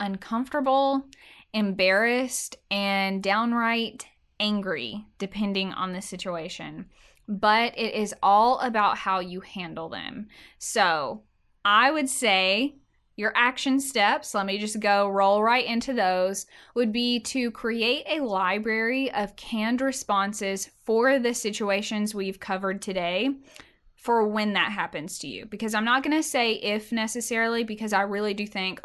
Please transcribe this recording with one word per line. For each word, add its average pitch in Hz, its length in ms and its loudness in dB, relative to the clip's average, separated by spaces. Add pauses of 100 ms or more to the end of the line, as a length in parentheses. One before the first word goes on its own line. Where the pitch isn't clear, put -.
uncomfortable, 269 1040 0 (480)
embarrassed, 214 1000 2 (140)
and 196 520 0
downright 233 840 0 (320)
angry, 196 680 -2 (120)
depending 196 540 -2
on 185 220 -4
the 185 80 -8
situation. 170 840 -10 (400)
But 214 520 2
it 220 160 -2
is 208 280 -2
all 214 380 6
about 214 380 2
how 190 220 -2
you 180 200 -8
handle 165 480 -10
them. - 400 -10 (300)
So 170 640 0 (420)
I 220 260 6
would 302 200 0
say 202 680 2 (400)
your 214 180 -2
action 254 460 2
steps, 247 540 0
let 202 100 0
me 196 140 -2
just 214 220 -4
go 202 280 4
roll 196 340 4
right 240 220 4
into 233 300 -2
those, 185 500 0 (300)
would 240 180 0
be 240 280 2
to 240 300 -2
create 233 600 -2
a 311 100 -2
library 220 920 0
of 202 240 -4
canned 233 440 -2
responses 202 880 -2 (160)
for 247 340 4
the 240 140 0
situations 208 800 -2
we've 196 260 -6
covered 190 420 -4
today. 185 480 0 (760)
For 226 240 4
when 214 240 0
that 180 180 2
happens 170 480 -6
to - 80 -12
you. 101 200 -10
Because 214 280 -6
I'm 214 120 0
not 254 160 2
gonna 311 200 0
say 233 340 0
if 208 360 -4
necessarily, 226 720 -2
because 214 300 -4
I 196 80 4
really 202 320 -2
do 208 120 -4
think 190 380 -6